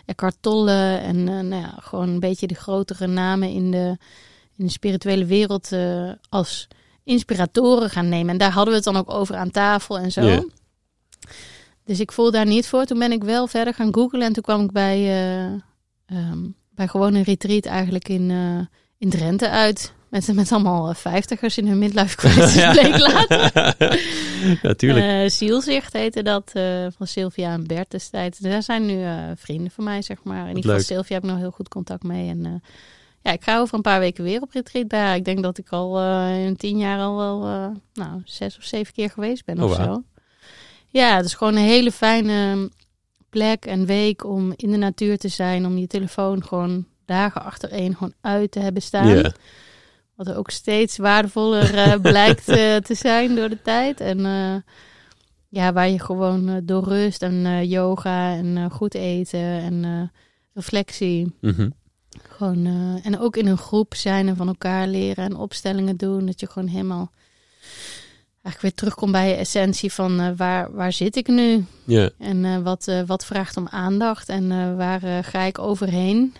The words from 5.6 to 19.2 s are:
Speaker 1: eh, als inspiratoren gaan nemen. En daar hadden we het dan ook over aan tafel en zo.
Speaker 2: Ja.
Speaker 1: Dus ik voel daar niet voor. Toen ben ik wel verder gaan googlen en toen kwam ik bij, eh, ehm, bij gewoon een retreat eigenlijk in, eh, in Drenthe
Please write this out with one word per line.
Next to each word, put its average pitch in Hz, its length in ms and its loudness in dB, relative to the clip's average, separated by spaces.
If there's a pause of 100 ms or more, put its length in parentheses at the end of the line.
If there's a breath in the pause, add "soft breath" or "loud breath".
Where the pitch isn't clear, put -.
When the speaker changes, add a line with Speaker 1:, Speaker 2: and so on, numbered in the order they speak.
Speaker 1:
eh, 175 380 -4 (180)
als - 400 -4 (360 soft breath)
inspiratoren 233 840 2
gaan 175 180 0
nemen. 170 240 0
En 185 60 -2
daar 196 140 4
hadden 202 180 2
we 226 60 4
het 208 80 0
dan 196 120 0
ook 190 140 -2
over 202 260 -4
aan 185 140 -4
tafel 202 480 0
en 180 140 -4
zo. - 100 0
Speaker 2:
Ja. 98 200 6 (1400 loud breath)
Speaker 1:
Dus 196 160 -2
ik 214 120 -4
voel 233 180 4
daar 214 160 2
niet 220 200 4
voor. 262 180 2
Toen 254 140 -2
ben 240 140 2
ik 220 120 -2
wel 240 220 0
verder 233 280 -2
gaan 220 200 0
googlen 247 280 2
en 226 100 0
toen 214 100 -2
kwam 208 220 2
ik 196 80 -2
bij, 196 260 2
eh, 185 540 0 (540)
ehm, 170 320 -6 (360)
bij 190 140 -2
gewoon 202 260 2
een 196 80 4
retreat 202 420 0
eigenlijk 185 440 -2
in, 180 220 0
eh, 180 360 -2 (320)
in 190 120 0
Drenthe 175 400 0